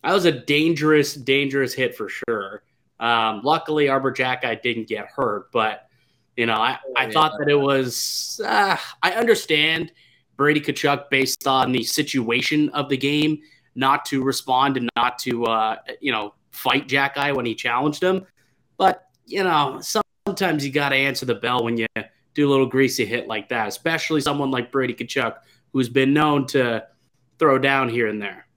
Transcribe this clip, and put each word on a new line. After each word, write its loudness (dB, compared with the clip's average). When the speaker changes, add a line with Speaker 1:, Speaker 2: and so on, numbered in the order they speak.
Speaker 1:
That 2
was 2
a 6
dangerous, 2
dangerous 0
hit -2
for -8
sure. -6
Um, 2
luckily, 2
Arber 2
Xhekaj -2
didn't -4
get -2
hurt, -4
but, -2
you 0
know, 2
I, 0
I 0
Speaker 2:
Yeah. -8
Speaker 1:
thought 4
that -2
it 4
was, -2
uh, 2
I 2
understand 2
Brady 4
Tkachuk -2
based 0
on 2
the 0
situation 0
of -4
the 0
game, 0
not 0
to -2
respond 0
and -4
not -2
to, -4
uh, 0
you -2
know, -6
fight -2
Xhekaj -2
when -2
he -4
challenged -2
him. 0
But, 0
you -4
know, 0
sometimes -4
you -6
gotta 0
answer 0
the -2
bell 0
when 0
you 0
do 2
a 4
little 4
greasy 2
hit -4
like -6
that, -2
especially -2
someone 0
like -2
Brady -2
Tkachuk, -4
who's 0
been 2
known 2
to 0
throw 4
down 2
here 0
and -4
there. -10